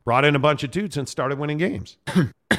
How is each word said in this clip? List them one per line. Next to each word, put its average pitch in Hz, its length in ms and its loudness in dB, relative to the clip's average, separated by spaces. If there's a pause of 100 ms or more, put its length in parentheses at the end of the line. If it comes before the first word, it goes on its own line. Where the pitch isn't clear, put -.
brought 123 160 4
in 147 140 4
a - 20 2
bunch 147 240 2
of 131 80 -6
dudes 190 240 -4
and 139 140 -4
started 135 280 -4
winning 147 200 -4
games. 180 400 -4 (100)
<coughs> - 0 - (520)